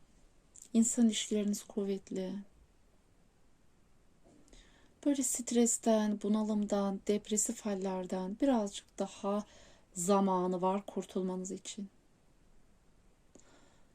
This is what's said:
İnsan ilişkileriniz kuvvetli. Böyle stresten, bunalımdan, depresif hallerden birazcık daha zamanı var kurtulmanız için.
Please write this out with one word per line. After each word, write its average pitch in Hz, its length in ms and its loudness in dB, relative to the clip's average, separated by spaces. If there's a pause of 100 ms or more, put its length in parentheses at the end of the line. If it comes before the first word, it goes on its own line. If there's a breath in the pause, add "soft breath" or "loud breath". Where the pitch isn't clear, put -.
(720)
İnsan 233 320 4
ilişkileriniz 208 580 0
kuvvetli. 190 680 -4 (2750 soft breath)
Böyle 277 180 2
stresten, 226 1000 2
bunalımdan, 208 840 0
depresif 214 540 -2
hallerden 185 800 -4
birazcık 233 440 0 (140)
daha 202 460 -4 (480 soft breath)
zamanı 185 680 2
var 190 240 0
kurtulmanız 185 680 -4
için. 196 380 -10 (2000 soft breath)